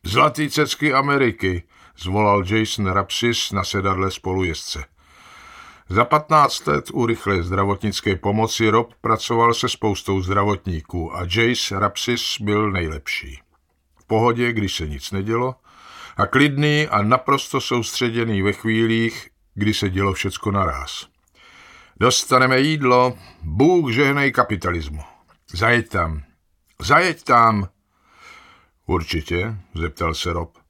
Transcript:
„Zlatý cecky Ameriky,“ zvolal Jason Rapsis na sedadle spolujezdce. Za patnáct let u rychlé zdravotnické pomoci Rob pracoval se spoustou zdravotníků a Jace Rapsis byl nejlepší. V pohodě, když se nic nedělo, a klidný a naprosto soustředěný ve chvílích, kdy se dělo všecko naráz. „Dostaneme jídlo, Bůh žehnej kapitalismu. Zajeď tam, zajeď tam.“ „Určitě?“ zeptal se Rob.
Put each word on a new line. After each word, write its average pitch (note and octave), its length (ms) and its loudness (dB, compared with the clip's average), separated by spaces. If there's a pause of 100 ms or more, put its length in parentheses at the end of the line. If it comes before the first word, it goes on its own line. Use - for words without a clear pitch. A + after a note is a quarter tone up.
„Zlatý C#3+ 460 0
cecky D3 440 0
Ameriky,“ C3+ 680 2 (340)
zvolal G2+ 500 2
Jason A2 400 0
Rapsis G2+ 640 -2
na G2 120 -2
sedadle F#2+ 480 -2
spolujezdce. F2+ 720 -4 (1040)
Za G#2 160 2
patnáct D3+ 640 2
let D3 260 0
u B2+ 120 0
rychlé G2+ 380 -2
zdravotnické G2 720 -2
pomoci A2 540 0
Rob A#2 320 2
pracoval A2+ 520 2
se A2+ 160 -2
spoustou G2 520 -2
zdravotníků F#2 920 -2
a F2 60 -6 (140)
Jace A#2 440 0
Rapsis - 640 -2
byl G#2 300 0
nejlepší. D#2 680 -8 (580)
V - 80 -20
pohodě, A#2 460 2
když G#2 220 -2
se D#2+ 120 -6
nic D2 240 -10
nedělo, A2+ 440 -2 (640)
a G2+ 80 2
klidný D3 640 2
a G#2 140 0
naprosto C3+ 600 0
soustředěný A#2 800 -2
ve G2+ 120 2
chvílích, A2+ 760 0 (240)
kdy G#2 200 0
se G2+ 160 0
dělo F#2+ 240 0
všecko - 380 -4
naráz. D#2 560 -4 (920)
„Dostaneme B2+ 600 4
jídlo, B2+ 580 4 (240)
Bůh C3 520 2
žehnej C#3 380 2
kapitalismu. E2+ 720 -2 (520)
Zajeď A2+ 360 0
tam, D#2+ 320 -4 (600)
zajeď E3 420 2
tam.“ A2+ 440 4 (1160)
„Určitě?“ F2 720 -4 (180)
zeptal E2 380 -4
se E2+ 200 -4
Rob. E2 240 -6 (120)